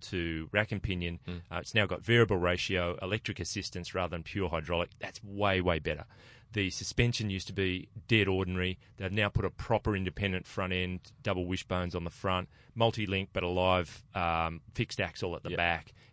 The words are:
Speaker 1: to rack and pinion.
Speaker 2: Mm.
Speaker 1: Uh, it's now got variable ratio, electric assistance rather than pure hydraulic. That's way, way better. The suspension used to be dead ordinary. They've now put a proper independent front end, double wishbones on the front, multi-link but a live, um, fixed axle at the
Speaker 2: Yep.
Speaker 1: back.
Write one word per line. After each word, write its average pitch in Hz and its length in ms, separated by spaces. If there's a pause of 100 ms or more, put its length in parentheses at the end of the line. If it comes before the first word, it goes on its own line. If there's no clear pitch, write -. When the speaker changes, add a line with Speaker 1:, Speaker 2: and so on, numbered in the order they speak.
(100)
Speaker 1:
to 82 420
rack 104 200
and 98 100
pinion. 87 440
Speaker 2:
Mm. 87 140 (100)
Speaker 1:
Uh, 85 100
it's - 140
now 104 120
got 90 160
variable 110 340
ratio, 87 640
electric 101 400
assistance 92 540
rather 90 160
than 85 140
pure 95 260
hydraulic. 85 480
That's - 260
way, 98 380
way 87 160
better. 78 260 (480)
The 98 180
suspension 117 600
used 95 180
to 98 40
be 92 360 (200)
dead 107 180
ordinary. 92 520 (180)
They've 95 160
now 104 160
put 98 160
a 92 60
proper - 440
independent 92 520
front 92 260
end, 90 280 (220)
double 92 240
wishbones 90 480
on 87 100
the 85 60
front, 92 380 (260)
multi-link 107 580
but 92 100
a 87 60
live, 90 540 (120)
um, 82 460 (140)
fixed - 260
axle 90 360
at - 60
the 90 80
Speaker 2:
Yep. 87 80
Speaker 1:
back. 85 340 (200)